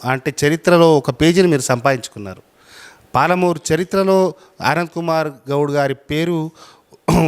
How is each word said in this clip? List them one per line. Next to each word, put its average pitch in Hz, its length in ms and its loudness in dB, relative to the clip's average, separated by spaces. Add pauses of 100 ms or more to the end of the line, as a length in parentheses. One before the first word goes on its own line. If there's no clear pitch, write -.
అంటే 131 300 -4 (120)
చరిత్రలో 165 500 4
ఒక 139 140 -2
పేజీని 170 380 2
మీరు 143 140 0
సంపాదించుకున్నారు. 117 800 -4 (720)
పాలమూరు 165 600 0
చరిత్రలో 190 600 0 (280)
ఆనంద్ 160 280 -2
కుమార్ 160 380 -4 (220)
గౌడ్ 143 200 0
గారి 139 240 0
పేరు 160 560 -4 (760)